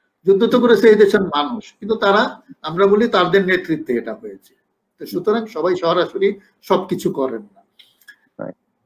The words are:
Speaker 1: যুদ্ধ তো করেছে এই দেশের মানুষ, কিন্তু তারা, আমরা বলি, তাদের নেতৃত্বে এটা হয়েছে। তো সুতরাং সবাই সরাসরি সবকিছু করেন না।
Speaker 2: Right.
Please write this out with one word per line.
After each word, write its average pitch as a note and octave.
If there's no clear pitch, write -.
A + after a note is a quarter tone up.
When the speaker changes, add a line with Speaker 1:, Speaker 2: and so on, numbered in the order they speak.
Speaker 1:
যুদ্ধ G3
তো A3+
করেছে A#3
এই G#3+
দেশের G3+
মানুষ, F#3+
কিন্তু G#3
তারা, G#3+
আমরা E3+
বলি, G#3+
তাদের F#3
নেতৃত্বে F3
এটা A2+
হয়েছে। G#2
তো D#3
সুতরাং G#3+
সবাই F3
সরাসরি E3+
সবকিছু F#3
করেন A#2+
না। -
Speaker 2:
Right. -